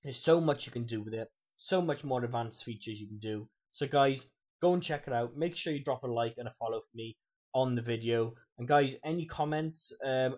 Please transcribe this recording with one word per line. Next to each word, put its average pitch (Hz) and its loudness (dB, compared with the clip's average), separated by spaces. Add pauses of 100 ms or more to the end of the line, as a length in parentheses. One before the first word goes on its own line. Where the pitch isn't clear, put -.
There's 135 -4
so 170 8
much 147 2
you - -14
can 120 -4
do 113 -4
with 107 -8
it, 110 -6 (280)
so 185 0
much 156 -2
more 127 0
advanced 117 -4
features 110 -8
you 104 -12
can 107 -12
do. 107 -6 (240)
So 139 -4
guys, 139 4 (320)
go 175 8
and 180 2
check 156 -4
it 135 -2
out. 120 0
Make 170 -2
sure - -4
you 139 -2
drop 127 -2
a - -2
like 117 0
and 120 -10
a 110 -8
follow 113 -4
for - -12
me 113 -10 (380)
on 131 4
the 117 0
video. 117 0 (240)
And 123 -8
guys, 143 4
any 160 -2
comments, 156 -2 (120)
um, 131 2